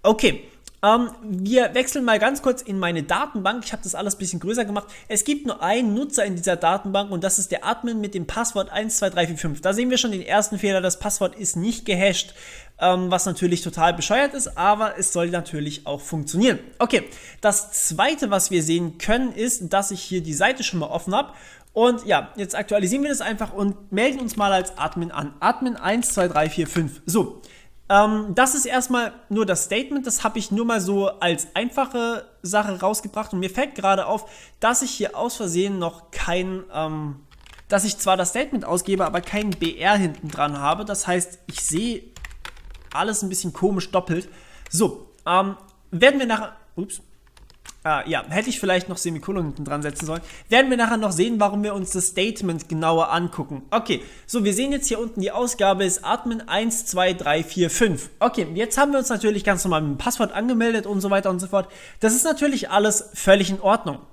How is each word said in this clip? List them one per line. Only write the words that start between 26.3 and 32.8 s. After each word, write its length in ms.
vier 160
fünf. 380
So, 360
ähm, 440
das 200
ist 100
erstmal 480
nur 160
das 200
Statement. 420
Das 180
habe 140
ich 120
nur 140
mal 160
so 280
als 440
einfache 720
Sache 400